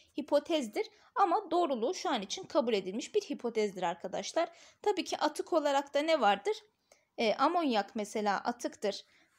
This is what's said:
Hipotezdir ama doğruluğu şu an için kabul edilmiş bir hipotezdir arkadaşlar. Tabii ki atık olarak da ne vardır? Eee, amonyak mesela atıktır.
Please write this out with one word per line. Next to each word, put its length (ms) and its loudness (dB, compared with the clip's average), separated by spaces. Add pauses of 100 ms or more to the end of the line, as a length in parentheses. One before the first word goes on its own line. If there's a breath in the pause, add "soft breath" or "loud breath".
(220 soft breath)
Hipotezdir 640 0 (280 soft breath)
ama 360 2
doğruluğu 440 0
şu 160 -4
an 120 0
için 220 -10
kabul 280 2
edilmiş 420 -4
bir 60 2
hipotezdir 600 -4
arkadaşlar. 640 -4 (340 loud breath)
Tabii 220 2
ki 140 -6
atık 340 -2
olarak 420 2
da 40 4
ne 220 2
vardır? 360 2 (600 soft breath)
Eee, 160 2
amonyak 600 2
mesela 400 0
atıktır. 680 -4 (340 soft breath)